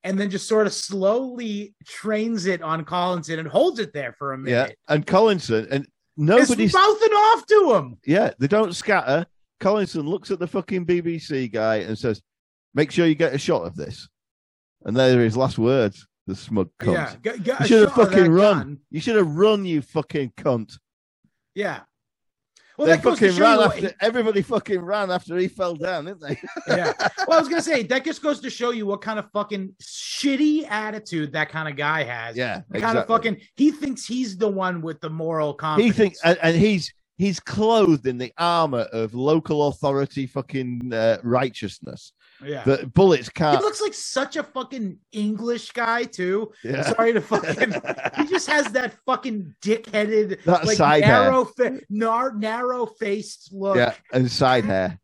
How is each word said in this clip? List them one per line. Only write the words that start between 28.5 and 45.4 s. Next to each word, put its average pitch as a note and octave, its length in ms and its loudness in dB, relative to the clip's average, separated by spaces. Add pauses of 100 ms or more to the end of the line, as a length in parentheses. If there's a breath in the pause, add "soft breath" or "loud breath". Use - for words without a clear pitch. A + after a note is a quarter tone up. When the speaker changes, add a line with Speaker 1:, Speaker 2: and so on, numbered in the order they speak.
Speaker 1:
show A#3+ 200 -4
you A3 160 -6
what G3 160 -4
kind G#3+ 180 -6
of G#3 120 -16
fucking G3+ 480 -6
shitty D4+ 880 -2
attitude G#3 680 -6
that D3+ 160 -2
kind D#3 180 -6
of C#3+ 80 -10
guy D3+ 260 -2
has. A#2 340 -8
Speaker 2:
Yeah, A#2+ 340 -4
Speaker 1:
The G#3 100 -6
kind A3+ 180 0
of A3 60 -2
Speaker 2:
exactly. A3+ 100 0 (160)
Speaker 1:
fucking, - 160 -10 (100)
he D4 140 4
thinks C#4+ 360 -8
he's A#3 320 -6
the G#3+ 100 0
one F#3 340 -4
with D#3+ 180 -10
the D#3+ 100 -10
moral D#3+ 420 -4 (240)
Speaker 2:
He G#3+ 160 4
thinks, G3+ 280 2
Speaker 1:
confidence. - 40 -10
Speaker 2:
and, F3 180 4
and E3 140 4
he's, F#3+ 360 2 (260)
he's F#3+ 220 -2
clothed G3+ 680 2
in B2+ 120 -2
the B2 200 -8
armor D#3+ 540 0
of A2+ 220 -4
local D3 540 0
authority C#3 580 -2
fucking, B2 680 -8
uh, A2 280 2
righteousness. A#2+ 880 -4 (320 soft breath)
Speaker 1:
Yeah. C#3 200 -10
Speaker 2:
That C3+ 280 0
bullets E3 360 4
Speaker 1:
He - 60 -18
Speaker 2:
can't D3 280 2
Speaker 1:
looks G#4+ 180 -2
like G#4 140 -4
such - 400 -6
a D4+ 80 -6
fucking A3+ 560 -10 (140)
English A3 600 -6